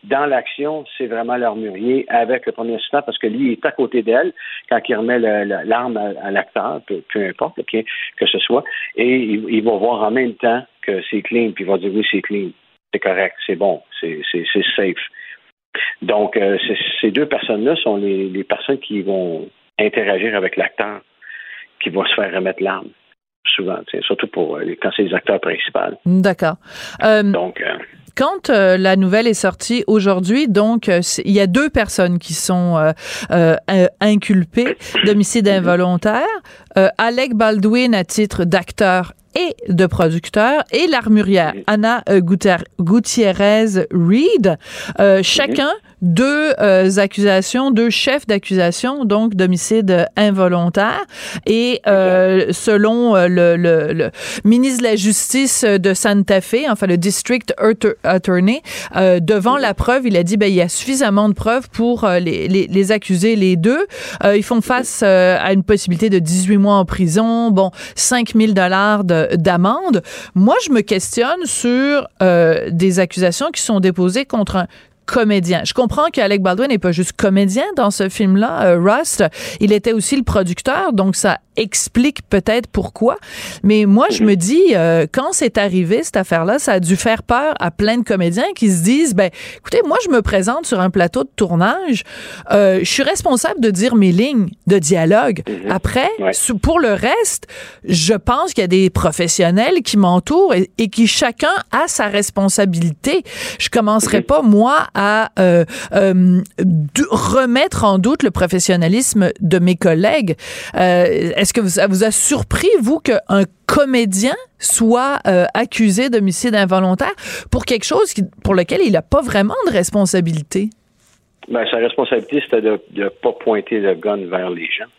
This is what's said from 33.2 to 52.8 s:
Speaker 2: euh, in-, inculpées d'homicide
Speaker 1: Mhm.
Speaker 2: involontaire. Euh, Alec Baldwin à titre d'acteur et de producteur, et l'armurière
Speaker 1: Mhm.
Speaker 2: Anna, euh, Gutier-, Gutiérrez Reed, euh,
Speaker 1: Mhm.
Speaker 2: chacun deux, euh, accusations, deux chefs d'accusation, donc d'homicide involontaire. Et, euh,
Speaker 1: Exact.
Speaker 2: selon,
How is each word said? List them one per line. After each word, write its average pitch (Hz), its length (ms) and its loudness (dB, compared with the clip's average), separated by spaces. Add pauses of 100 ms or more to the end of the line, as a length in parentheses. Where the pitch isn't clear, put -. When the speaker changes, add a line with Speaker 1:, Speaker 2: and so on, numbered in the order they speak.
Speaker 2:
euh, 165 260 4 (120)
in-, 180 200 4 (120)
inculpées 208 760 0 (280)
d'homicide 208 440 2
Speaker 1:
Mhm. 202 60 4
Speaker 2:
involontaire. 180 720 0 (500)
Euh, 190 120 4 (100)
Alec 240 360 0
Baldwin 220 600 2
à 185 100 0
titre 202 400 -2
d'acteur 180 720 0 (220)
et 339 180 -2 (180)
de 180 140 4
producteur, 190 840 0
et 320 160 0
l'armurière 208 680 2
Speaker 1:
Mhm. 196 140 -12
Speaker 2:
Anna, 214 400 0
euh, 196 120 4
Gutier-, 180 440 0 (160)
Gutiérrez 202 1120 2
Reed, 196 680 2 (400)
euh, 196 200 4
Speaker 1:
Mhm. 196 40 0
Speaker 2:
chacun 277 480 0 (320)
deux, 269 580 2
euh, 190 360 4
accusations, 202 720 0
deux 233 200 2
chefs 269 360 -2
d'accusation, 202 800 -2
donc 214 300 0
d'homicide 185 720 2 (100)
involontaire. 196 880 0 (420)
Et, 233 400 0
euh, 185 540 4
Speaker 1:
Exact. 180 140 -2
Speaker 2:
selon, 220 600 2